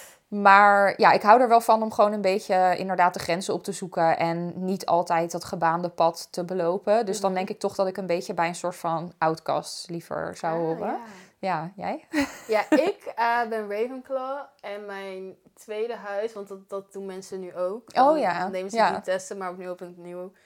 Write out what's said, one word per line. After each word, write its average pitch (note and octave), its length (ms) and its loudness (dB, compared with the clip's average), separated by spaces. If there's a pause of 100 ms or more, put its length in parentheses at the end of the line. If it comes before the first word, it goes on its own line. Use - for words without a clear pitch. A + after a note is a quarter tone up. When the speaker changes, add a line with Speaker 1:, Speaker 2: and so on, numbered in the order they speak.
(280)
Speaker 1:
Maar G3+ 680 8
ja, G3 140 8
ik G3 100 4
hou A3 200 10
er B3 60 4
wel A#3 140 6
van A3 200 4
om A3 100 -4
gewoon G#3 220 4
een G#3 80 -4
beetje F#3 560 2
inderdaad F3+ 360 2
de - 60 -8
grenzen F3+ 340 -2
op F3 100 -4
te G3+ 80 -8
zoeken E3+ 460 0
en F3 480 -4
niet F#3 200 -4
altijd E3+ 460 0
dat E3+ 120 -8
gebaande E3+ 460 -2
pad E3 420 0
te F3 140 -6
belopen. F#3 600 0
Dus G3 140 -4
dan G3 100 0
Speaker 2:
Mhm. F#3 100 -2
Speaker 1:
denk F#3 100 -4
ik G#3 100 -10
toch G3 160 -4
dat F#3+ 120 0
ik F#3 100 -6
een G3 100 -8
beetje F3 260 -2
bij E3+ 140 0
een E3+ 80 -6
soort F3 200 -6
van E3 420 -6
outcast D#3+ 720 -4
liever E3 480 -8
zou E3 160 -4
Speaker 2:
Ah, E3 60 -4
Speaker 1:
horen. E3 320 -4
Speaker 2:
ja. F#4 80 -6 (400)
Speaker 1:
Ja, F3 360 -4
jij? G3 340 -10
<laughs> C#4+ 160 0 (220)
Speaker 2:
Ja, G#3+ 220 0
ik, D#4 460 0
eh, A#3 340 0
ben G#3+ 220 -6
Ravenclaw C4 680 -6 (240)
en G#3 240 -12
mijn G3 500 -12 (180)
tweede A3 420 -8
huis, G#3 380 -6
want G3+ 140 -12
dat, G3 220 -16
dat G3 240 -10
doen G3 120 -12
mensen F#3+ 340 -12
nu F3+ 160 -12
ook. F#3 340 -6
Speaker 1:
Oh, - 40 -20 (120)
Speaker 2:
Dan D#4 140 6
Speaker 1:
ja. F3+ 280 -2
Speaker 2:
nemen F#3+ 220 -6
ze G#3 60 -8
Speaker 1:
Ja. G#3 160 4
Speaker 2:
die F3+ 100 -4
testen, F#3 360 -4
maar F#3+ 120 -8
opnieuw, F3+ 220 -12
opnieuw. F3 600 -12 (140)